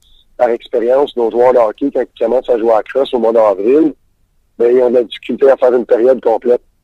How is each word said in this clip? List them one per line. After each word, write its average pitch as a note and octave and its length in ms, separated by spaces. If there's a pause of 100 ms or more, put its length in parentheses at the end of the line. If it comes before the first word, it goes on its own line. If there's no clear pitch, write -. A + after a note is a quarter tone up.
(360)
par B2 140
expérience, A#2+ 640
nos A#2 140
joueurs B2 220
de B2 60
hockey, A#2+ 340
quand C3 100
ils - 220
commencent B2 240
à A#2+ 100
jouer A2+ 120
à A2 60
la G#2 80
crosse C3+ 280
au B2+ 60
mois A2+ 140
d'avril, A2+ 600 (680)
ben, A#2+ 180
ils B2+ 60
ont B2 80
de A#2+ 60
la B2 80
difficulté C3 460
à B2+ 60
faire B2+ 180
une A#2+ 120
période B2 360
complète. A#2 380 (240)